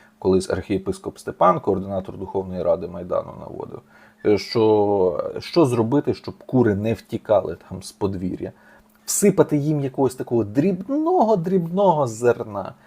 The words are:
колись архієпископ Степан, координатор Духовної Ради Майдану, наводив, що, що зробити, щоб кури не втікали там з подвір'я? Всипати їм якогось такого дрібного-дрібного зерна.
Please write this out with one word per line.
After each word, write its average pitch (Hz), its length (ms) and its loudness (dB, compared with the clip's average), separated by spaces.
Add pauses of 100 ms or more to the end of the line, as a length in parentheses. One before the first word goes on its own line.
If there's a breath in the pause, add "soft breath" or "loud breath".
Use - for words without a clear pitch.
(180 soft breath)
колись 95 320 2
архієпископ 95 680 -6
Степан, - 420 0
координатор 95 580 -4
Духовної 92 440 -6
Ради 85 260 -2
Майдану, 87 520 -6
наводив, - 420 -12 (580 soft breath)
що, 104 960 2
що - 280 2
зробити, 120 480 0
щоб - 200 -12 (120)
кури 117 280 4
не 107 200 -2
втікали 98 640 -2 (120)
там 95 140 -12
з - 100 -16
подвір'я? 95 600 -4 (520 soft breath)
Всипати 175 520 2
їм 147 240 0
якогось 135 340 0
такого 113 300 0
дрібного-дрібного 185 1600 0
зерна. 113 680 -2 (120 soft breath)